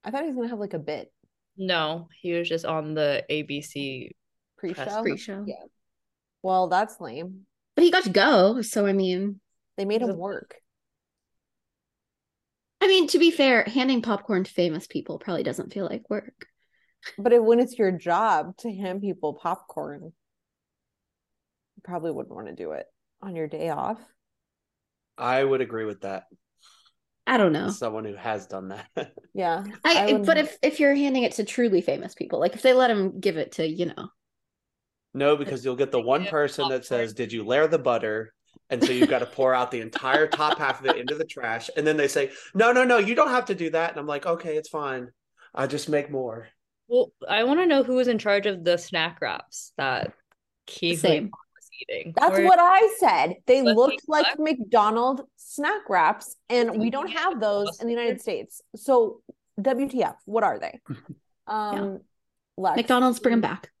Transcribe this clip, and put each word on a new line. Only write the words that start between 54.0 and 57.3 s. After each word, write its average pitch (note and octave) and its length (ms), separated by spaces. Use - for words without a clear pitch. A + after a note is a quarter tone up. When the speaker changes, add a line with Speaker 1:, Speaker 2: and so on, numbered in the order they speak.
Speaker 2:
he - 40
Speaker 1:
like D4+ 200
Speaker 2:
black? C#4 100
Speaker 1:
McDonald's A#3+ 840
snack F4+ 520
wraps, F3 480
and A#3+ 200
Speaker 2:
Was A3 80
Speaker 1:
we G#3+ 80
Speaker 2:
he A#3 40
Speaker 1:
don't D4 180
Speaker 2:
eating D#4+ 140
Speaker 1:
have F4+ 120